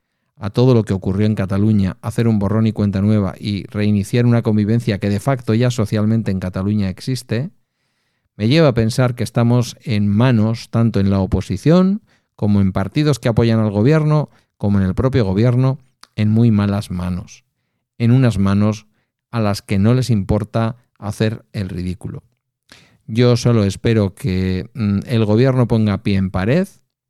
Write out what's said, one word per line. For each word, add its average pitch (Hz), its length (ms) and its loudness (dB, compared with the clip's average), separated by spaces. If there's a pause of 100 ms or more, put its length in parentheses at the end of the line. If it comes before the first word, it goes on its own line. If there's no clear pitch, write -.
(360)
a 101 140 -10
todo 127 240 4
lo 113 100 4
que 143 100 -2
ocurrió 107 340 -2
en 107 80 0
Cataluña, 98 680 0
hacer 117 260 -2
un 110 120 2
borrón 104 280 0
y 107 60 0
cuenta 98 280 0
nueva 104 380 0
y 101 280 -6
reiniciar 104 580 0
una 117 160 4
convivencia 107 560 0
que 101 120 -2
de 101 100 0
facto 127 340 -2
ya 120 180 2
socialmente 107 600 -2
en 95 80 -2
Cataluña 95 500 -2
existe, 123 640 -6 (840)
me 104 120 -2
lleva 151 220 4
a 117 40 0
pensar 113 400 0
que 117 100 -6
estamos 120 600 0
en 104 240 0
manos, 113 640 2
tanto 113 280 2
en 98 120 2
la 98 80 2
oposición, 143 840 0 (340)
como 101 260 2
en 95 100 2
partidos 143 480 -2
que 123 100 -2
apoyan 113 300 2
al 107 100 0
gobierno, 151 600 2 (280)
como 101 220 0
en 95 60 2
el 92 100 -2
propio 131 300 0
gobierno, 123 520 0 (380)
en 107 140 0
muy 113 220 4
malas 101 400 0
manos, 90 520 -8 (540)
en 117 140 2
unas 123 260 2
manos 101 500 0 (440)
a 117 80 -6
las 104 220 -2
que 101 180 -4
no 110 140 4
les 127 160 0
importa 107 680 -2 (200)
hacer 107 560 -6
el 98 160 -6
ridículo. 90 540 -10 (840)
Yo 120 300 2
solo 117 300 2
espero 104 500 0
que, 92 580 -4
mm, 101 340 -2
el 113 180 0
gobierno 123 420 2
ponga 107 360 0
pie 101 140 0
en 95 140 -2
pared, 127 360 -2 (420)